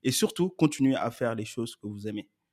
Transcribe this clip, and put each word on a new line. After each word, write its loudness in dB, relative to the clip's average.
Et 0
surtout, 2
continuez 4
à -2
faire -2
les -6
choses -6
que -14
vous -8
aimez. -6